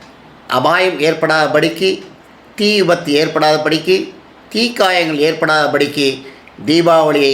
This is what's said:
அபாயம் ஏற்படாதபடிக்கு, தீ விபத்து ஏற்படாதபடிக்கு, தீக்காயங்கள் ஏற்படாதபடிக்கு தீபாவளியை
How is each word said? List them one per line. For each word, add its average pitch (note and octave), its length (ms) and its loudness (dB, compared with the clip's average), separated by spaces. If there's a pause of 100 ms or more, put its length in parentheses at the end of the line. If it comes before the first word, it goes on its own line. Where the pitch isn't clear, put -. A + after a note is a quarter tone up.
(480)
அபாயம் D#3+ 520 0
ஏற்படாதபடிக்கு, D#3 880 0 (680)
தீ G#3 200 0
விபத்து F3 380 0
ஏற்படாதபடிக்கு, D3+ 840 0 (560)
தீக்காயங்கள் F#3 760 -2
ஏற்படாதபடிக்கு D3 800 0 (580)
தீபாவளியை D#3 680 2